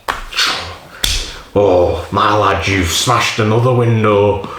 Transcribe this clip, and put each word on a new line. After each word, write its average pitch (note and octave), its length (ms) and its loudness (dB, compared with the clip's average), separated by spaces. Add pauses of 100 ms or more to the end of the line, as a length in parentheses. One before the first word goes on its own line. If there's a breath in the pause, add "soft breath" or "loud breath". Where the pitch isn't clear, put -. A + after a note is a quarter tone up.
pshaw. - 1500 -6
Oh, F2+ 560 2
my G2 260 2
lad, G2 300 0
you've F#2+ 240 0
smashed - 480 -2
another A#2 340 2
window. G#2+ 760 2 (100)